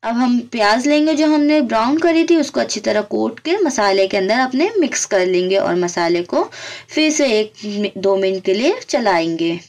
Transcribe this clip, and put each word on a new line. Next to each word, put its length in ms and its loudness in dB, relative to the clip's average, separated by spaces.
अब 120 -4
हम 240 2
प्याज 480 0
लेंगे 280 2
जो 120 2
हमने 340 4
brown 360 0
करी 260 2
थी, 120 4
उसको 240 0
अच्छी 200 -4
तरह 220 -2
कोट 380 -4
के 180 -2
मसाले 500 2
के 100 -2
अंदर 220 0
अपने 400 0
mix 260 -2
कर 200 0
लेंगे 320 0
और 180 0
मसाले 480 -2
को 280 -2
फिर 220 0
से 280 0
एक 140 -4
मि-, 320 -6
दो 200 0
मिनट 260 -2
के 100 0
लिए 260 0
चलाएंगे 800 -2